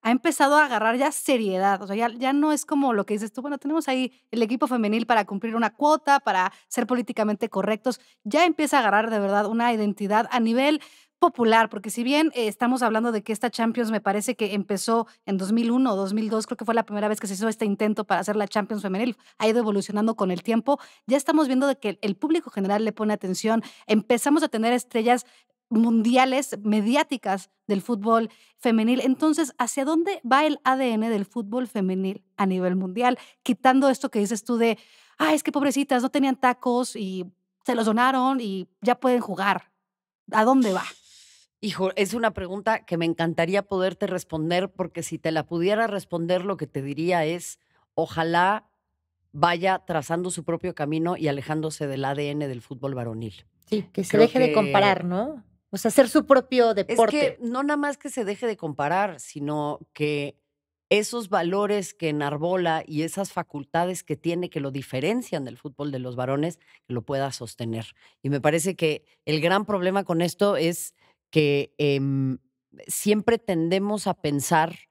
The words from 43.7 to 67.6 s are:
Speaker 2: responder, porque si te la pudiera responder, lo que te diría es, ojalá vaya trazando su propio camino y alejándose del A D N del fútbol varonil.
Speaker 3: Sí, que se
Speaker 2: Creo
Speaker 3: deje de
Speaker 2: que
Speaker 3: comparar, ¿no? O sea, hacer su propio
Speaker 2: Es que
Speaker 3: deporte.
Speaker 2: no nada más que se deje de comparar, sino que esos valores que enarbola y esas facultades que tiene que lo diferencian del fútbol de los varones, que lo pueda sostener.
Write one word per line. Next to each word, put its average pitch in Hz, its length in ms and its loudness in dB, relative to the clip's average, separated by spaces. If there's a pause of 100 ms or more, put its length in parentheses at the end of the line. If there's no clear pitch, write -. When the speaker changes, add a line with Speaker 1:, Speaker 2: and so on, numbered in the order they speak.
Speaker 2:
responder, 180 640 -2
porque 170 300 -8
si 160 160 -10
te 160 140 -4
la 156 140 -2
pudiera 196 420 0
responder, 180 560 -2
lo 196 120 -4
que 151 120 -8
te 139 140 -8
diría 160 420 -2
es, 170 340 -6 (360)
ojalá 170 760 0 (640)
vaya 175 520 2
trazando 170 460 -4
su 175 140 -10
propio 170 300 -4
camino 160 420 -2
y 156 120 -4
alejándose 151 600 -4
del 135 160 -6
A 139 100 -2
D 143 160 -4
N 147 160 -4
del 127 160 -8
fútbol 135 320 -8
varonil. 113 520 -8 (200)
Speaker 3:
Sí, 214 160 -2 (100)
que 196 120 -4
se - 120 0
Speaker 2:
Creo 220 100 10
Speaker 3:
deje 247 120 2
de 262 100 4
Speaker 2:
que 151 60 0
Speaker 3:
comparar, 196 500 4
¿no? 214 380 -4 (280)
O 196 80 -10
sea, 233 100 0
hacer 247 200 6
su - 180 2
propio 254 440 4
Speaker 2:
Es 208 60 0
que 196 80 0
Speaker 3:
deporte. 240 560 2
Speaker 2:
no 240 220 -4
nada 294 140 0
más 285 220 -4
que 294 100 -12
se 247 160 -6
deje 202 220 -6
de 214 100 -2
comparar, 160 600 -2
sino 147 600 -6 (120)
que 147 460 -4 (520)
esos 214 380 0
valores 196 640 0
que 160 180 -4
enarbola 160 760 -2
y 151 160 -4
esas 185 300 -6
facultades 170 720 -4
que 147 120 -6
tiene 170 320 -4
que 160 120 -8
lo 139 100 -6
diferencian 143 720 -4
del 120 140 -14
fútbol 147 320 -10
de 131 80 -8
los 123 160 -10
varones, 139 440 -4 (280)
que 127 80 -8
lo 117 80 -4
pueda 139 300 -4
sostener. 113 540 -8 (360)